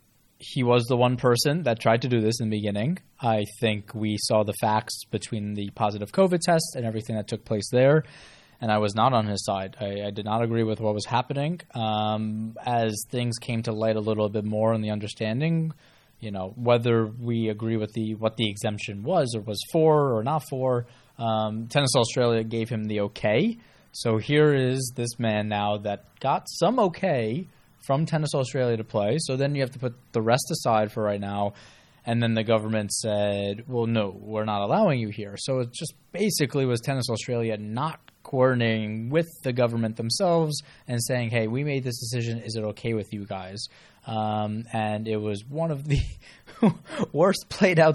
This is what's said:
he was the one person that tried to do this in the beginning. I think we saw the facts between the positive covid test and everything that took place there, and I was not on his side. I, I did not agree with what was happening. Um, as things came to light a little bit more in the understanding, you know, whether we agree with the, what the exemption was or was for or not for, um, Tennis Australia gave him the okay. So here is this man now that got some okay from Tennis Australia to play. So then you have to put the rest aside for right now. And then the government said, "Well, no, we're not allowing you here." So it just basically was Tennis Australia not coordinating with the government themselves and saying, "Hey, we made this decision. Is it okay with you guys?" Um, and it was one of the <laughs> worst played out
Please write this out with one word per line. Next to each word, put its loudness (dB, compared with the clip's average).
he -4
was 4
the 0
one 4
person 2
that 2
tried 4
to 0
do 2
this 0
in -2
the -2
beginning. -2
I 2
think -2
we -2
saw 2
the -2
facts -2
between -6
the -6
positive -4
covid 4
test 2
and -4
everything -4
that -4
took -6
place -2
there, 6
and 0
I 4
was 0
not 4
on 4
his -4
side. -4
I, -4
I -6
did -6
not 0
agree 2
with 0
what 0
was -4
happening. -2
Um, -2
as 0
things -2
came -4
to -2
light 0
a -2
little 0
bit -2
more 2
in 0
the -2
understanding, -2
you -10
know, -6
whether 4
we -2
agree -2
with -4
the, -4
what -2
the 2
exemption -6
was 0
or -4
was -6
for 6
or 0
not 0
for, 0
um, -2
Tennis 2
Australia 2
gave -2
him -2
the -2
okay. 2
So 0
here 6
is 0
this -4
man 0
now 0
that -4
got 0
some 2
okay 0
from 2
Tennis -2
Australia 0
to -4
play. 0
So -4
then 0
you 0
have -4
to -14
put -6
the 0
rest 2
aside 0
for -4
right 0
now. -4
And 0
then 2
the 0
government 2
said, -2
"Well, -2
no, 0
we're -4
not -2
allowing 2
you -4
here." -10
So -2
it -4
just -10
basically 0
was 2
Tennis -2
Australia -2
not -6
coordinating 2
with 2
the -2
government 0
themselves 0
and -2
saying, -2
"Hey, 2
we -2
made -2
this -6
decision. -4
Is -8
it -4
okay -4
with -4
you -8
guys?" -10
Um, -2
and -2
it 0
was -4
one -4
of -6
the 2
<laughs> 0
worst 2
played 2
out 8